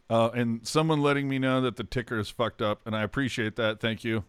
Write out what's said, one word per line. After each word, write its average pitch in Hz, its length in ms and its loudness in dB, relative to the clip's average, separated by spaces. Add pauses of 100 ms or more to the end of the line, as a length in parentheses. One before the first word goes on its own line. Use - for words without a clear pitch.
Uh, 113 240 4
and 117 320 -2
someone 156 380 2
letting 143 260 2
me 135 120 -2
know 131 220 2
that 123 120 0
the 120 80 -10
ticker 113 380 -4
is 101 100 -4
fucked 117 320 -2
up, 104 240 0
and 110 80 -4
I 107 80 0
appreciate 110 540 -2
that. 110 240 0
Thank 113 240 -2
you. 113 240 0